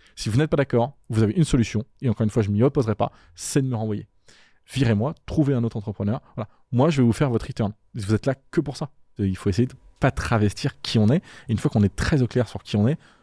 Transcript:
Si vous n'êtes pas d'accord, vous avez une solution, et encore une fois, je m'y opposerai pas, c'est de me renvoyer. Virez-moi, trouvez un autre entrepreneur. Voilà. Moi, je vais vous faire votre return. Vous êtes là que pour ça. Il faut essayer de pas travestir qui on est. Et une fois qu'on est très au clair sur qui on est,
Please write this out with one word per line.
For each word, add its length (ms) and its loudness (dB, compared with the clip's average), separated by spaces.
Si 140 -8
vous 100 2
n'êtes 100 2
pas 80 2
d'accord, 400 0
vous 120 0
avez 120 2
une 100 2
solution, 400 0
et 80 0
encore 140 0
une 80 0
fois, 100 2
je 80 0
m'y 140 2
opposerai 320 0
pas, 160 -2
c'est 260 -2
de 60 -2
me 80 -4
renvoyer. 320 -6
Virez-moi, 400 0
trouvez 260 2
un 100 0
autre 140 -4
entrepreneur. 440 -4
Voilà. 140 -10
Moi, 180 4
je 100 0
vais 60 6
vous 80 4
faire 160 0
votre 160 -2
return. 280 -4
Vous 220 -2
êtes 100 -4
là 80 0
que 120 0
pour 160 -10
ça. 120 -8
Il 180 0
faut 140 -2
essayer 160 2
de 80 -16
pas 100 2
travestir 720 -2
qui 160 -2
on 120 4
est. 120 2
Et 40 -6
une 80 0
fois 100 -2
qu'on 140 2
est 120 0
très 280 0
au 40 0
clair 200 -2
sur 160 -14
qui 120 -6
on 120 2
est, 100 0